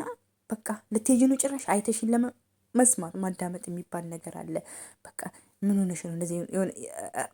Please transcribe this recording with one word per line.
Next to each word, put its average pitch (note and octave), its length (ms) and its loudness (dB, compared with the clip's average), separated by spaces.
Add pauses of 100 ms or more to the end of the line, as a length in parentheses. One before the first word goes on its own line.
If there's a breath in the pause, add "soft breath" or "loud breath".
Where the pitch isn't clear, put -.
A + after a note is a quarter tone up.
(500)
በቃ - 180 -8 (220)
ልትሄጂ A#3 340 4
ነው C4 140 6
ጭራሽ?» C#4 300 -2
አይተሽኝ A3 420 2
ለመ-፣ A#3+ 240 2 (400)
መስማት፣ G3 440 4
ማዳመጥ F3+ 460 -4
የሚባል F3 420 -8
ነገር E3 300 -12
አለ። E3 180 -8 (480 loud breath)
በቃ - 180 -16 (420 soft breath)
«ምን G3+ 140 4
ሆነሽ F3+ 260 2
ነው E3+ 100 -8
እንደዚህ?» E3+ 240 -4 (120)
የሆነ፣ F#3 300 0
እ፣ - 560 -8